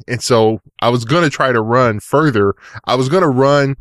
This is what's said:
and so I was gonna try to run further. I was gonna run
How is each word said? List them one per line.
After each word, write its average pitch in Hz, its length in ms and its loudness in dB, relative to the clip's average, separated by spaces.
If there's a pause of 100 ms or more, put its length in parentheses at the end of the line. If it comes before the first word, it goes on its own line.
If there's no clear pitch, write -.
and 120 140 -6
so 113 400 2 (200)
I 117 80 0
was 120 160 -2
gonna 156 240 0
try 135 220 -2
to 117 100 0
run 113 380 0
further. 113 560 0 (300)
I 120 100 0
was 131 140 -2
gonna 170 200 2
run 139 520 2